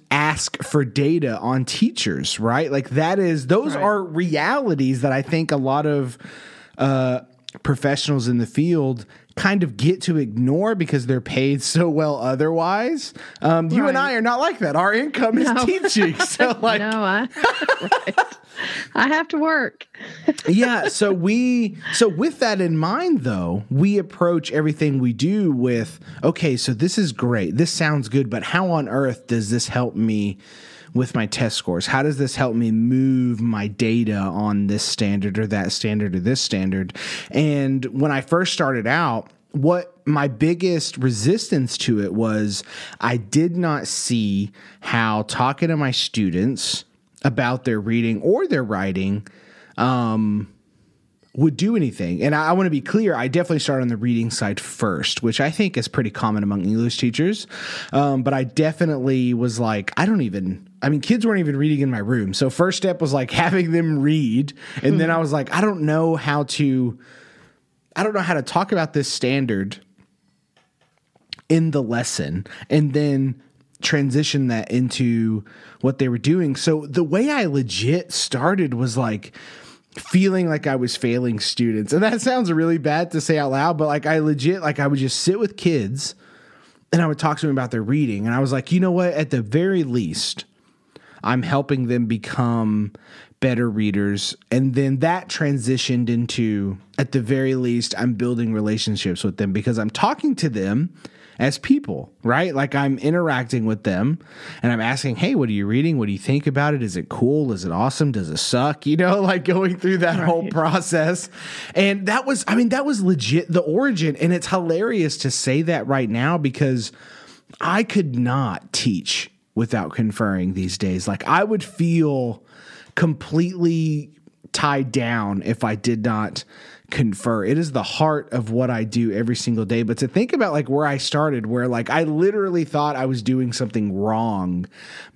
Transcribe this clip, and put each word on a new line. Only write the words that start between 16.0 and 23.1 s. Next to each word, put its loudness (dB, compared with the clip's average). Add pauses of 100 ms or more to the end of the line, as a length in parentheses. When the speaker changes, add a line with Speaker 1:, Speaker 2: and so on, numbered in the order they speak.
Speaker 1:
So, 0
like, 2
Speaker 2:
No, -2 (120)
I, 0
<laughs> 0 (260)
right. -2 (760)
I 4
have 0
to -4
work. -2
<laughs> -20 (520)
Speaker 1:
Yeah. 4
So 2
we, 2 (180)
so 4
with 0
that 2
in 2
mind, 2